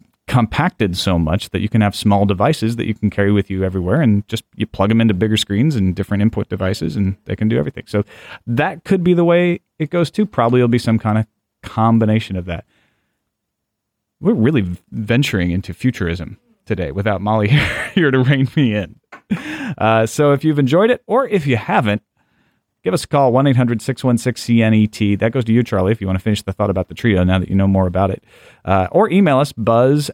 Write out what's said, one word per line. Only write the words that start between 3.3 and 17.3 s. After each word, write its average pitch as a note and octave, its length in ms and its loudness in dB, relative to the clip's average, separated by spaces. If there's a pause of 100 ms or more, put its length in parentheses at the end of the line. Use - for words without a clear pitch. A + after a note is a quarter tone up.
with G2+ 180 0
you F#2+ 140 -4
everywhere, F#2 360 -2
and G#2+ 280 2
just - 160 -8 (120)
you - 120 -4
plug G2+ 240 -2
'em A2+ 100 2
into A2+ 140 2
bigger G#2+ 200 0
screens A#2 400 0
and F#2+ 200 0
different G2 260 -4
input G#2 280 0
devices, G2+ 460 -4
and G2 300 -2
they G2+ 100 -6
can A2 140 -2
do A#2 80 0
everything. C#3+ 300 -6
So G#2 160 -2 (420)
that C#3+ 380 -4
could F#3+ 200 0
be F3 120 4
the E3+ 100 2
way F3 360 2 (180)
it D#3 100 -4
goes E3+ 220 -2
too. G#3+ 160 -2
Probably A#2+ 320 2
it'll B2 80 4
be A#2+ 100 2
some A2+ 220 0
kind G#2+ 180 0
of A2 80 0 (380)
combination A2+ 720 2
of F2+ 100 -8
that. E2+ 200 -10 (1600)
We're G#3+ 140 2
really B2+ 260 2
v-, F2+ 160 -4 (140)
venturing A2 580 0
into F2+ 240 -4
futurism F2 640 -4 (260)
today F2 280 -4
without G2 300 -4
Molly G#2+ 260 0